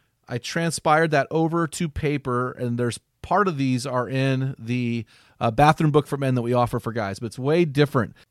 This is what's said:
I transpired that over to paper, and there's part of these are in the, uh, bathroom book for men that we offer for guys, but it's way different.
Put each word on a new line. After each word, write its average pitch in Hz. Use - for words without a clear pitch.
I 123
transpired 165
that 139
over 165
to 170
paper, 131
and 120
there's 120
part 196
of 156
these 127
are 127
in 135
the, 117
uh, 120
bathroom 151
book 147
for 147
men 135
that 123
we 120
offer 120
for 113
guys, 101
but 120
it's 104
way 151
different. 139